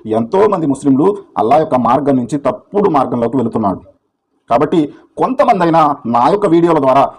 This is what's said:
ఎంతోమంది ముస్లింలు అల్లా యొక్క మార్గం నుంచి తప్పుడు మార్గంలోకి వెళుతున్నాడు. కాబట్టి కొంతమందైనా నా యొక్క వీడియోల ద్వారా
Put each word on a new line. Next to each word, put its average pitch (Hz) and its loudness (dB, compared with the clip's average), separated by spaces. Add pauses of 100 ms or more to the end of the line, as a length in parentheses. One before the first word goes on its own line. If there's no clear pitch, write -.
ఎంతోమంది 160 0
ముస్లింలు 143 0 (220)
అల్లా 123 2
యొక్క 156 0
మార్గం 131 0
నుంచి 127 -4
తప్పుడు 190 -4
మార్గంలోకి 123 -2
వెళుతున్నాడు. 110 -2 (720)
కాబట్టి 147 0 (240)
కొంతమందైనా 170 0 (100)
నా 120 2
యొక్క 202 0
వీడియోల 170 2
ద్వారా 135 2 (100)